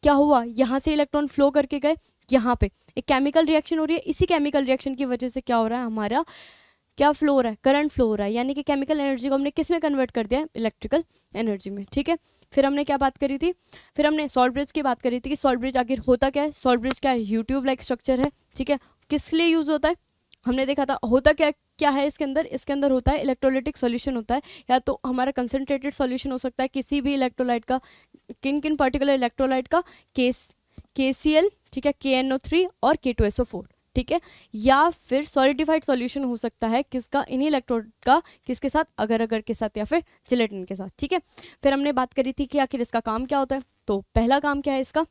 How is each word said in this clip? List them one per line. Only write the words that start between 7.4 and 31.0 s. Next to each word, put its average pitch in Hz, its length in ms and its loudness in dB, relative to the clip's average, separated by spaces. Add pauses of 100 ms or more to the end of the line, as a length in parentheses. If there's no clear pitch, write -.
रहा 233 120 -2
है? 214 120 -12
करंट 285 260 4
फ्लो 247 160 2
हो 214 80 0
रहा 202 120 -2
है, 208 60 -2
यानी 254 220 -2
कि 285 80 -6
केमिकल 285 380 0
एनर्जी 269 280 -2
को 277 60 2
हमने 277 160 0
किस 320 200 -2
में 339 100 2
कन्वर्ट 277 300 0
कर 226 160 -4
दिया 247 140 -2
है? 311 60 -4 (100)
इलेक्ट्रिकल 226 480 -2 (320)
एनर्जी 202 340 -4
में, 202 220 -10
ठीक 285 160 -2
है। 330 100 0 (340)
फिर 277 140 4
हमने 285 180 0
क्या 277 120 0
बात 269 200 0
करी 277 220 -2
थी? 330 140 0 (440)
फिर 294 100 2
हमने 302 220 0
सॉल्ट 254 260 2
ब्रिज 285 180 -4
की 302 100 -2
बात 254 200 -2
करी 247 180 -2
थी 277 80 -12
कि 285 80 -2
सॉल्ट 254 240 2
ब्रिज 262 160 -2
आखिर 247 220 0
होता 254 320 2
क्या 285 120 0
है? 302 80 0
सॉल्ट 247 300 2
ब्रिज 254 200 -4
क्या 277 100 0
है? 247 80 0
YouTube 226 440 -2
like 262 200 -2
स्ट्रक्चर 254 380 -2
है, 277 120 0 (240)
ठीक 269 140 -4
है। 285 80 2 (320)
किस - 220 0
लिए 330 140 2
यूज़ 320 240 2
होता 302 180 0
है? 349 80 0 (500)
हमने 254 200 0
देखा 277 180 -2
था 262 200 -4
होता 262 280 4
क्या, 302 180 2
क्या - 400 -2
है 277 160 0
इसके 302 180 -2
अंदर? 277 220 -2
इसके - 260 -2
अंदर 277 180 2
होता 262 220 2
है 302 80 0
इलेक्ट्रोलाइटिक 262 560 -2
सॉल्यूशन 247 400 -2
होता 233 180 -4
है, 285 80 -2 (280)
या 254 80 4
तो - 280 -4
हमारा 254 240 -2
कंसंट्रेटेड 269 600 -4
सॉल्यूशन 262 400 -2
हो 254 60 -4
सकता 262 260 -4
है 269 40 -4
किसी 277 320 -4
भी 277 140 -2
इलेक्ट्रोलाइट 247 500 -2
का। 254 160 -2 (600)
किन 285 180 0
किन 302 160 -2
पर्टिकुलर 269 380 2
इलेक्ट्रोलाइट 262 540 0
का? 349 160 2 (300)
केस-, 254 420 0 (400)
केसीएल, 302 540 2 (220)